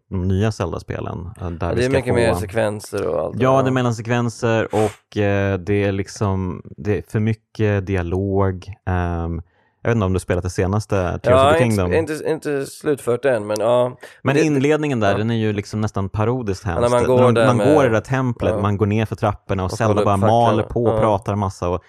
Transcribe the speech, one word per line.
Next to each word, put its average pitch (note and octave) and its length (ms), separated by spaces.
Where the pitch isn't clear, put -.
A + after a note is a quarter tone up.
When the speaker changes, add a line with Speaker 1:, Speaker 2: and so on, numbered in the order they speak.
Speaker 1:
de F#2+ 180
nya G2 240
Zelda-spelen, - 760
eh, F2+ 80
där F2 180
Speaker 2:
Ja, E2+ 60
Speaker 1:
vi - 20
Speaker 2:
det A#2+ 100
är B2+ 40
Speaker 1:
ska C3+ 80
Speaker 2:
mycket B2+ 160
Speaker 1:
få A#2+ 60
Speaker 2:
mer A2+ 140
sekvenser G#2 760
och E2 140
allt E2+ 160
det G#2+ 60
Speaker 1:
Ja, C3 120
Speaker 2:
där. C3+ 80
Speaker 1:
det C3 60
är - 20
mellansekvenser A#2+ 1040
och, G#2+ 420
eh, G2+ 420
det G2+ 240
är G2+ 80
liksom, F#2+ 680
det G2+ 200
är D2+ 100
för - 120
mycket G#2+ 640
dialog. F#2+ 880
Ehm, E2+ 560
jag - 80
vet A#2 60
inte G#2+ 100
om F#2 80
du F#2 60
spelat F2 240
det F2+ 60
senaste G2 460
Tears - 40
Speaker 2:
Ja, C3+ 280
Speaker 1:
of D#3+ 60
the E3+ 60
Speaker 2:
inte, A2+ 120
Speaker 1:
Kingdom. F#2 180
Speaker 2:
inte, D#3 380
inte C#3+ 340
slutfört C3 600
än, A2+ 220
men G#2+ 120
ja. B2 380
Speaker 1:
Men C3 120
Speaker 2:
Det, D3+ 60
Speaker 1:
inledningen D3 580
där, G2+ 120
Speaker 2:
ja. G2+ 60
Speaker 1:
den A2 140
är A#2 40
ju A2 180
liksom G#2 280
nästan G2 280
parodiskt G#2+ 560
Speaker 2:
Ja, E2+ 60
Speaker 1:
hemskt. A#2+ 200
Speaker 2:
när B2 80
man A#2+ 80
går B2+ 100
Speaker 1:
När B2 60
man, A#2+ 100
Speaker 2:
där A2+ 140
Speaker 1:
man A#2+ 100
Speaker 2:
med C#3+ 180
Speaker 1:
går C#3+ 100
i - 20
det A2+ 60
där G#2+ 80
templet, B2+ 540
Speaker 2:
Ja. G#2 60
Speaker 1:
man G2+ 160
går G#2+ 80
ner G#2+ 200
för G#2+ 100
trapporna G2+ 480
och F#2 80
Speaker 2:
Och - 60
Speaker 1:
Zelda A2+ 120
Speaker 2:
håller G#2 120
upp G2+ 40
Speaker 1:
bara G2+ 120
Speaker 2:
facklan. G#2+ 120
Speaker 1:
maler A2+ 340
på - 200
och A2+ 120
Speaker 2:
Ja. A2 40
Speaker 1:
pratar G#2+ 360
massa. F#2+ 340
Och, F2+ 200